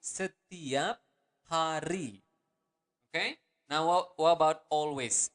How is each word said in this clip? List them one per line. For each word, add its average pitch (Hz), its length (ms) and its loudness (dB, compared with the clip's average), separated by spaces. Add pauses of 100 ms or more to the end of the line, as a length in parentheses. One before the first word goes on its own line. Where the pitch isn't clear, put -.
Setiap 175 960 -6 (480)
hari. 160 760 -4 (840)
Okay? 220 280 -4 (320)
Now, 156 180 0
what, 175 180 4 (120)
what 160 180 4
about 160 240 4 (140)
always? 147 640 -2